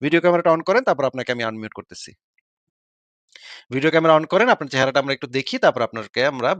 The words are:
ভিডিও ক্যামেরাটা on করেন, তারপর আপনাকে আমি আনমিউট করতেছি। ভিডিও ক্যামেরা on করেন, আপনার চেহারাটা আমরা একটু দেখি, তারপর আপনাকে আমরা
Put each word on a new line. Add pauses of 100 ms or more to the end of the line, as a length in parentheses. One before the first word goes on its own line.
ভিডিও
ক্যামেরাটা
on
করেন,
তারপর
আপনাকে
আমি
আনমিউট
করতেছি। (1600)
ভিডিও
ক্যামেরা
on
করেন,
আপনার
চেহারাটা
আমরা
একটু
দেখি,
তারপর
আপনাকে
আমরা (100)